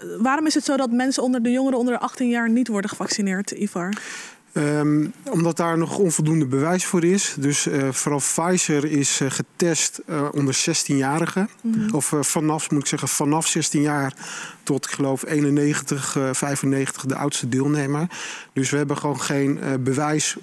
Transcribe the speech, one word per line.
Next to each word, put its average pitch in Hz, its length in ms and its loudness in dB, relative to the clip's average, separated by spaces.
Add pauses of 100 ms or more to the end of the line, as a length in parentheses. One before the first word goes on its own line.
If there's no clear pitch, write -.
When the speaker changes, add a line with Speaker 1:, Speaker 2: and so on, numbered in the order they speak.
(220)
Speaker 1:
waarom 277 240 2
is 311 80 2
het 311 120 0
zo 277 120 2
dat 262 140 0
mensen 254 320 0
onder 254 200 2
de 240 80 2
jongeren 262 280 2
onder 247 140 2
de 240 60 -2
achttien 254 300 -2
jaar 240 200 2
niet 233 180 4
worden 208 220 -2
gevaccineerd, 196 600 -2
Ivar? 190 420 -4 (600)
Speaker 2:
Ehm, 151 520 2 (260)
omdat 165 260 2
daar 170 200 2
nog 165 200 0
onvoldoende 160 480 2
bewijs 151 400 2
voor 175 180 2
is. 185 360 2
Dus, 139 280 0
eh, 135 240 0
vooral 143 280 0
Pfizer 165 680 2
is, 147 360 2
eh, 135 100 0
getest, - 760 0
eh, 147 240 -2
onder 139 220 0
zestienjarigen. 156 960 0 (120)
Speaker 1:
Mhm. 220 340 0
Speaker 2:
Of, 143 180 0
eh, 147 80 2
vanaf, 151 500 0
moet 147 100 2
ik 135 60 -2
zeggen, 143 200 -2
vanaf 156 400 0
zestien 151 340 0
jaar 143 320 0 (500)
tot, 135 220 0
ik - 60 -8
geloof, 135 340 0
eenennegentig, 147 880 0
eh, 135 180 0
vijfennegentig 135 720 -2
de 135 100 -2
oudste 139 340 -4
deelnemer. 143 580 0 (460)
Dus 135 160 0
we 143 80 0
hebben 143 200 0
gewoon 143 240 -4
geen, 139 400 0
eh, 135 180 -2
bewijs 147 640 0